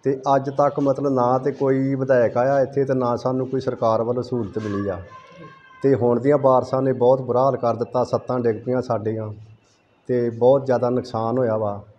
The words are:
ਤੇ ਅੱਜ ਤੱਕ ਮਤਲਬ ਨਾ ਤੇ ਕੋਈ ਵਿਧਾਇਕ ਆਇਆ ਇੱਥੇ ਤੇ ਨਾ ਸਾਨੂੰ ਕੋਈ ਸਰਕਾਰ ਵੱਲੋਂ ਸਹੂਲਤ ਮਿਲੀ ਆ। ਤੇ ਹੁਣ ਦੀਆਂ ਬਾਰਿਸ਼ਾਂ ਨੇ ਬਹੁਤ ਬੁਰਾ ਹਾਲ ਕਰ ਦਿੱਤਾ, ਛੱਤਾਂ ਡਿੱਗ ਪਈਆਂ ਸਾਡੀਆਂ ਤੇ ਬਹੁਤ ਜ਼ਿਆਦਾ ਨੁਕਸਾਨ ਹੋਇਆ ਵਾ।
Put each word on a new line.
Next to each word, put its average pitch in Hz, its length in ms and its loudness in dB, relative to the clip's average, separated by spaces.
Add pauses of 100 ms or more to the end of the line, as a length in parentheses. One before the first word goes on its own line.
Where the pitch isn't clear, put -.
ਤੇ 135 160 -2 (160)
ਅੱਜ 135 140 0
ਤੱਕ 143 300 0
ਮਤਲਬ 139 340 0
ਨਾ 127 240 2
ਤੇ 143 140 -2
ਕੋਈ 135 440 0
ਵਿਧਾਇਕ 127 420 2
ਆਇਆ 135 220 2
ਇੱਥੇ 135 240 0
ਤੇ 135 100 -2
ਨਾ 123 220 0
ਸਾਨੂੰ 131 320 -2
ਕੋਈ 131 140 -4
ਸਰਕਾਰ 113 420 0
ਵੱਲੋਂ 123 200 -2
ਸਹੂਲਤ 117 360 -6
ਮਿਲੀ 101 300 -4
ਆ। 90 80 -6 (880)
ਤੇ 139 120 4
ਹੁਣ 120 240 2
ਦੀਆਂ 143 180 2
ਬਾਰਿਸ਼ਾਂ 131 440 2
ਨੇ 135 120 0
ਬਹੁਤ 123 280 4
ਬੁਰਾ 123 240 0
ਹਾਲ 127 120 0
ਕਰ 117 180 0
ਦਿੱਤਾ, 120 280 -2
ਛੱਤਾਂ 123 360 -2
ਡਿੱਗ 117 160 0
ਪਈਆਂ 123 260 -4
ਸਾਡੀਆਂ 110 500 -4 (760)
ਤੇ 123 220 0
ਬਹੁਤ 123 360 4
ਜ਼ਿਆਦਾ 123 240 2
ਨੁਕਸਾਨ 120 480 -2
ਹੋਇਆ 113 200 0
ਵਾ। 104 240 -4 (180)